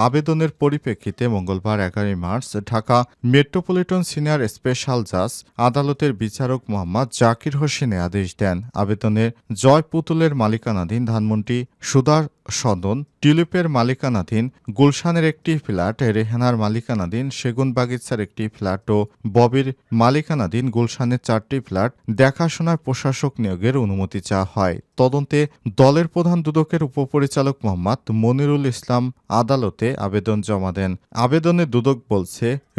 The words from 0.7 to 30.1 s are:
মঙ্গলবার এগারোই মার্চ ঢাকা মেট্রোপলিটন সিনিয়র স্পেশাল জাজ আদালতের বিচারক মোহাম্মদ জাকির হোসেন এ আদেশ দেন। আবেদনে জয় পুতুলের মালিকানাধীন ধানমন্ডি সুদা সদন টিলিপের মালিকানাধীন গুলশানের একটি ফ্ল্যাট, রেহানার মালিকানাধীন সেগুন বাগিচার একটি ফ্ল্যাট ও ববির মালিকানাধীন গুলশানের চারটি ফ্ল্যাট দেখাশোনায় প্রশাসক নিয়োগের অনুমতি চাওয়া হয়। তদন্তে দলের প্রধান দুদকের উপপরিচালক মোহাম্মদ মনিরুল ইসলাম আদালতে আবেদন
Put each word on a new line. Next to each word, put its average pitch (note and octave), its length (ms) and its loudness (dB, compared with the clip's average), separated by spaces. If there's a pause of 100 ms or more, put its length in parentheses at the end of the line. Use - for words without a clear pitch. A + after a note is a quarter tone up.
মঙ্গলবার F#2+ 440 -2 (100)
এগারোই G2+ 360 -2
মার্চ G#2+ 260 -6 (200)
ঢাকা A#2 280 2 (340)
মেট্রোপলিটন F3+ 800 2
সিনিয়র D3+ 300 0 (140)
স্পেশাল B2+ 460 -2 (100)
জাজ F#2+ 220 0 (340)
আদালতের C#3 460 0 (100)
বিচারক B2 380 -4 (120)
মোহাম্মদ G2+ 360 -2 (120)
জাকির A#2+ 400 2
হোসেন C#3 360 -2
এ - 20 -2 (100)
আদেশ F#2+ 200 -2 (120)
দেন। F#2+ 160 0 (260)
আবেদনে G#2+ 420 0 (380)
জয় C#3+ 280 6
পুতুলের D#3+ 420 0 (100)
মালিকানাধীন G#2+ 600 -2 (100)
ধানমন্ডি A2 460 0 (260)
সুদা C#3+ 340 4 (420)
সদন G2+ 380 0 (220)
টিলিপের E3 460 2 (100)
মালিকানাধীন A#2+ 680 0 (340)
গুলশানের D#3+ 540 4
একটি - 200 -4 (120)
ফ্ল্যাট, G2 320 -2 (200)
রেহানার A#2+ 460 0
মালিকানাধীন A2 640 -2 (120)
সেগুন C3 380 -2
বাগিচার B2 500 -4
একটি - 180 -8 (100)
ফ্ল্যাট F#2+ 300 -4 (120)
ও - 20 4 (380)
ববির B2 320 4 (320)
মালিকানাধীন B2 640 0 (120)
গুলশানের A#2+ 500 -2
চারটি A#2 400 -2
ফ্ল্যাট F#2+ 240 0 (300)
দেখাশোনায় E3 640 0
প্রশাসক C3+ 480 -2 (100)
নিয়োগের G2+ 320 0 (100)
অনুমতি G2 440 -2
চাওয়া F#2+ 260 0
হয়। F#2 220 0 (240)
তদন্তে C#3 380 0 (420)
দলের C#3+ 340 6
প্রধান F3 320 2
দুদকের D#3 420 0
উপপরিচালক C#3 760 0
মোহাম্মদ F#2+ 360 -2 (220)
মনিরুল C#3+ 420 2 (100)
ইসলাম B2 300 -2 (360)
আদালতে A#2 460 0 (200)
আবেদন G#2 320 0 (100)